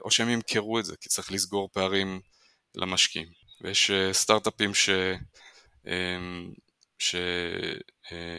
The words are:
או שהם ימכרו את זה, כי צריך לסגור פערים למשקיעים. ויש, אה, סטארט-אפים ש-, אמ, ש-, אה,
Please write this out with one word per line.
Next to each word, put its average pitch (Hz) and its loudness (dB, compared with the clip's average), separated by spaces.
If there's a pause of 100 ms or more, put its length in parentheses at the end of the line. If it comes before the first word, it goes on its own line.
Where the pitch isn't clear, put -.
או 104 -6
שהם 113 4
ימכרו 113 0
את 110 0
זה, 82 -8
כי - -8
צריך - -2
לסגור 98 -2
פערים 95 0 (540)
למשקיעים. 90 0 (320)
ויש, 95 0
אה, 95 4
סטארט-אפים 107 2
ש-, - 4 (960)
אמ, 90 -4 (460)
ש-, - -2 (1000)
אה, 85 -10